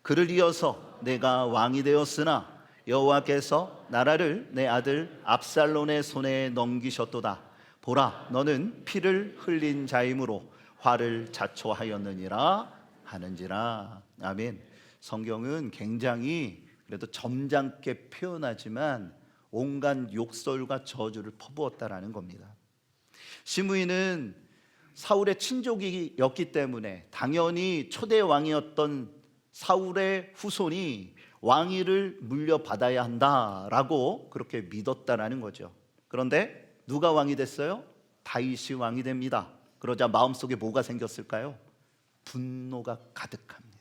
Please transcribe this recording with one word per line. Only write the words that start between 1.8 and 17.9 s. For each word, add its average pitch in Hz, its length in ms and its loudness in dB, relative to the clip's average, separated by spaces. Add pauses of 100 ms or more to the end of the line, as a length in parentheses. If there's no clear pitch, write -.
되었으나 147 760 2 (280)
여호와께서 143 1000 2
나라를 151 640 2
내 131 160 0
아들 139 580 0
압살롬의 147 760 2
손에 135 480 -2
넘기셨도다. 120 880 -2 (400)
보라, 127 500 2
너는 143 540 0
피를 190 540 0
흘린 147 480 0
자이므로 127 600 0 (280)
화를 117 540 0
자초하였느니라 104 1500 -2 (300)
하는지라. 98 920 -6 (200)
아멘. 98 400 -6 (380)
성경은 113 720 -6
굉장히 117 960 -4 (180)
그래도 104 220 -10
점잖게 131 1000 -2